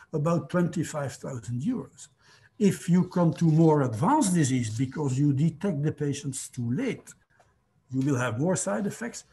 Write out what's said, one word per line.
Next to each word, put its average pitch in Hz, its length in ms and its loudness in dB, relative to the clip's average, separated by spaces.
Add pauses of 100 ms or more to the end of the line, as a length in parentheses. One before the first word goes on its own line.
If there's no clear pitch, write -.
(140)
about 160 380 -2
twenty-five 160 600 -2
thousand 123 500 -10
euros. 208 460 -6 (500)
If - 300 2
you 175 160 6
come 170 300 2
to - 100 0
more 156 380 6
advanced 180 520 2
disease 123 420 0
because 135 400 -2
you 147 160 4
detect 160 500 0
the 151 100 0
patients 143 560 -6
too 120 240 -6
late, 190 360 -6 (840)
you 131 80 0
will 135 180 0
have 120 220 -2
more 175 160 0
side 202 300 -4
effects, - 460 -10